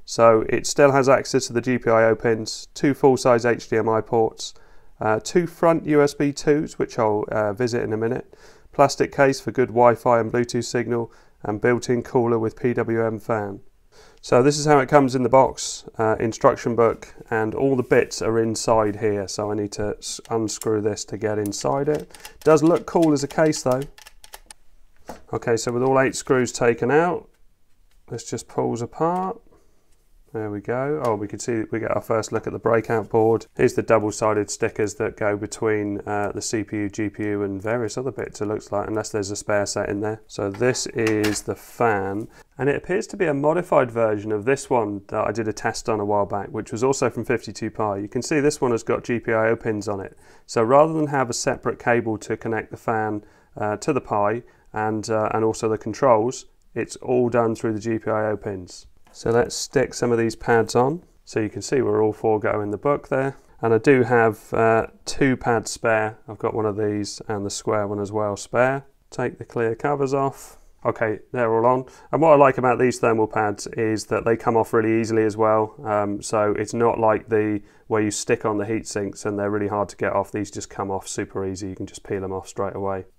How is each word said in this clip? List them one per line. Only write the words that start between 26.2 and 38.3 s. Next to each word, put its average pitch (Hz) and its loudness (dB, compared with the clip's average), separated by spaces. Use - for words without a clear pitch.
taken 120 2
out, 165 2
this - -12
just - -8
pulls 123 -4
apart. 180 -4
There 107 -6
we 104 -8
go. 135 -4
Oh, 113 -2
we 104 -6
can 104 -10
see 113 -4
we 110 -4
get 110 -2
our 101 -2
first 110 -2
look 110 -4
at - -6
the 101 -8
breakout 113 0
board. 113 2
Here's 123 4
the - -2
double-sided 107 2
stickers 107 -2
that 107 -4
go 104 0
between, 104 -2
uh, 104 -4
the 104 -8
C 107 -4
P 107 -8
U, 104 -4
G 104 -4
P 107 -10
U, 104 -2
and 98 -6
various 110 -4
other 131 -6
bits, - -8